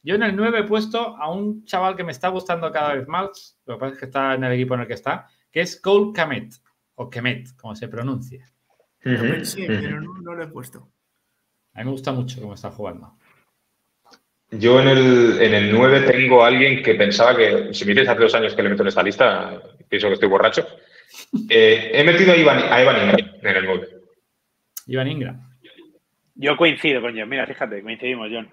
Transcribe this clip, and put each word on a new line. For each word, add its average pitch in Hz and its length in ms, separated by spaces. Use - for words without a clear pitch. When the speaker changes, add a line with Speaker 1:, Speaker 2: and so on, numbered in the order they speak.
Speaker 1:
Yo 160 140
en 214 80
el 202 120
nueve 226 240
he 208 40
puesto 220 540
a 151 120
un 208 360
chaval 185 300
que 180 80
me 165 80
está 160 180
gustando 175 420
cada 147 240
vez 131 120
más, 185 600
lo 120 80
que 110 40
pasa 135 140
es 135 60
que 139 60
está 135 280
en 131 120
el 127 80
equipo 127 200
en 123 80
el 117 60
que 113 60
está, 139 340
que 156 100
es 175 180
Cole 202 340
Kmet, 123 400
o 123 140
Kemet, 123 480
como 110 180
se 117 120
pronuncia. 120 560
Speaker 2:
Ujú, 127 60
Speaker 3:
Lo 117 100
pensé, - 300
Speaker 2:
ujú. - 40
Speaker 3:
pero 101 200
no, 160 140
no 175 180
lo 170 100
he 160 40
puesto. - 420
Speaker 1:
A - 40
mí 113 60
me 131 60
gusta 135 200
mucho 123 300
cómo 104 140
está - 160
jugando. - 440
Speaker 2:
Yo 117 280
en 139 80
el, 127 520
en 110 120
el 104 180
nueve 131 300
tengo 127 420
a 117 40
alguien 131 360
que 110 120
pensaba 110 420
que, 101 360
si - 120
me 101 80
dices 101 160
hace 113 120
dos 110 140
años 110 180
que 104 100
le 98 60
meto 101 120
en 98 80
esta 95 140
lista, 95 580
pienso 101 220
que 98 60
estoy - 120
borracho. 98 400
Eh, 113 440
he 143 100
metido 175 300
a - 40
Ivan, 143 220
a 123 220
Evan 127 160
Ingram - 140
en 98 140
el 95 100
nueve. 92 220
Speaker 1:
Ivan 131 200
Ingram. 147 420
Speaker 4:
Yo 143 220
coincido 151 440
con 117 160
John. 107 120
Mira, 127 180
fíjate, 107 340
coincidimos, 113 480
John. 113 240